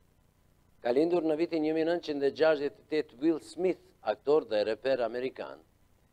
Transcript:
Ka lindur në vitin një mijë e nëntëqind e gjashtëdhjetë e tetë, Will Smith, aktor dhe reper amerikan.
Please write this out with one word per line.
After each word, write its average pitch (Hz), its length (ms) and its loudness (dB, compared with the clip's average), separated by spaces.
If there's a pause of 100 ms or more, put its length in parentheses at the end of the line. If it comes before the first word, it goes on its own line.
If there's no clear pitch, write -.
(800)
Ka 123 160 0
lindur 165 320 2
në 151 140 0
vitin 165 260 -2
një 156 80 0
mijë 160 120 0
e - 40 0
nëntëqind 143 380 -2
e - 100 -2
gjashtëdhjetë 147 400 2
e - 160 -20
tetë, 139 300 -4
Will 160 260 2
Smith, 175 320 -2 (320)
aktor 143 320 2
dhe 107 240 2
reper 123 320 0
amerikan. 110 560 -6 (540)